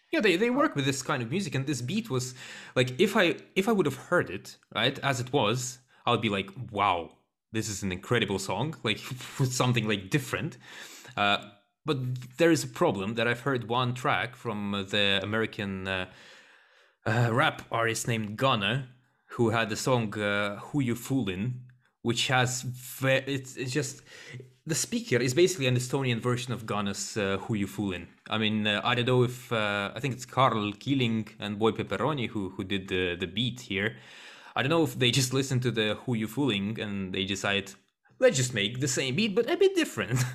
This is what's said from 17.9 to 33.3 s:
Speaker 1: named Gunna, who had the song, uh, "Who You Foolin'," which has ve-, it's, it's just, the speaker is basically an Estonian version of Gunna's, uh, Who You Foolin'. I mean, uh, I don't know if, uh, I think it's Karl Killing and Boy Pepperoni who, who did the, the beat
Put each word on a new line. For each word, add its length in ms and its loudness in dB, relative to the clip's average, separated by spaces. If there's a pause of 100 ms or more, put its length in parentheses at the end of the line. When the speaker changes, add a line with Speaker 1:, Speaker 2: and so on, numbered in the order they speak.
Speaker 1:
named 280 -2
Gunna, 520 0 (460)
who 160 4
had 200 2
the 60 -4
song, 420 0
uh, 380 0 (100)
"Who 140 -2
You 140 0
Foolin'," 600 -2 (480)
which 260 0
has 340 2
ve-, 640 -2
it's, 300 -6
it's 160 -6
just, 300 -4 (640)
the 80 -2
speaker 420 0
is 180 2
basically 320 4
an 100 4
Estonian 440 0
version 320 -2
of 140 -8
Gunna's, 500 -4
uh, 220 2
Who 160 -4
You 120 0
Foolin'. 400 -4 (220)
I 100 -2
mean, 280 2
uh, 180 2
I 100 2
don't 120 0
know 180 6
if, 280 -4
uh, 420 0
I 60 -10
think 140 -2
it's 120 -12
Karl 460 2
Killing 560 0 (100)
and 200 -6
Boy 140 4
Pepperoni 560 -2
who, 220 -4
who 140 -6
did 240 -4
the, 280 0
the 100 -4
beat 340 -4